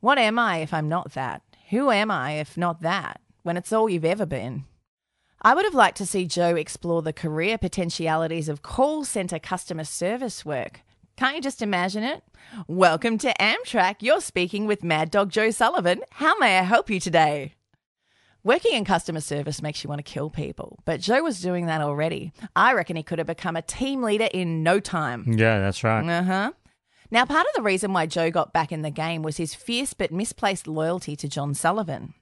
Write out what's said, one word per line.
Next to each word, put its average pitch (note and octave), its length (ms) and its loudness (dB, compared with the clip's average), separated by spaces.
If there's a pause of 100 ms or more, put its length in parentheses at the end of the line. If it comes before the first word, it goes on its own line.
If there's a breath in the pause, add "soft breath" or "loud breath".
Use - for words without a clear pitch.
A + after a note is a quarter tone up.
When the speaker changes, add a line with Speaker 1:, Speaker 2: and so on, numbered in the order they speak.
Speaker 1:
What C4+ 180 4
am A3+ 200 4
I G#3 200 2
if D#3 160 -4
I'm D#3 140 -2
not D#3+ 240 -4
that? B2 280 -6 (300)
Who C4 200 2
am G#3+ 200 2
I D3 220 -2
if D3+ 260 -6
not F3 240 -2
that, E3+ 400 -4 (200)
when E3+ 140 -2
it's F3+ 160 -6
all A3 160 4
you've F3 160 0
ever F#3 220 2
been?" C3 380 -6 (760)
I A#3 140 8
would F#4 100 2
have G4+ 100 0
liked A3 220 6
to G3 100 -6
see F#3 200 -2
Joe F3 300 2
explore E3 440 -2
the D#3 120 -4
career D#3+ 440 -2
potentialities D#3+ 920 -2
of D3 120 -6
call D4 420 0
centre F3+ 340 -4
customer E3+ 460 -8
service A3 600 -6
work. - 380 -8 (340)
Can't C4+ 200 -2
you E4+ 40 -6
just C4 220 -6
imagine G3 420 -2
it? C#4 180 -6 (460 loud breath)
"Welcome F3+ 500 4
to A#3+ 220 0
Amtrak. G#3+ 600 2
You're C#4+ 200 2
speaking G3 460 -2
with G#3 180 0
Mad D#3+ 260 0
Dog G3+ 200 2
Joe G#3+ 200 2
Sullivan. A3+ 600 2
How D#4+ 280 2
may G#3+ 200 6
I F#3 40 4
help G#3 280 2
you F#3+ 100 -2
today?" D3+ 540 2 (880)
Working D#4 320 2
in A3 100 0
customer F3 360 0
service D3 420 -6
makes D3+ 200 -8
you D3 60 -10
want D3 120 -6
to - 120 -14
kill C#3+ 160 -6
people, - 560 -10
but E3 160 -2
Joe A#3+ 220 2
was C4 180 -4
doing F3+ 240 -2
that D#3+ 160 -2
already. D3+ 500 -2 (240 loud breath)
I A#3 200 4
reckon F3+ 220 -2
he D#3+ 60 -6
could D#3+ 160 -6
have D#3+ 80 -2
become E3 300 -6
a E3 60 -4
team C4+ 400 -4
leader G#3+ 320 2
in E3 280 -2
no F3 180 4
time. B2+ 580 -2
Speaker 2:
Yeah, A2 220 6
that's G2 220 0
right. A#2 240 2
Speaker 1:
Uh-huh. F#3 460 0 (580 soft breath)
Now, A#3 140 6
part D4+ 220 2
of D5+ 80 -2
the C4 80 0
reason F#3+ 300 0
why E3+ 140 2
Joe E3 240 0
got E3 220 0
back D#3+ 200 0
in D#3 100 -6
the D3+ 80 -4
game D#3+ 320 -4
was D#3 140 -4
his D#3+ 180 -4
fierce A#3+ 400 -4
but - 160 -2
misplaced G3 560 -2
loyalty D#3 500 -2
to D3 120 -6
John C#3+ 260 -4
Sullivan. E3 680 -2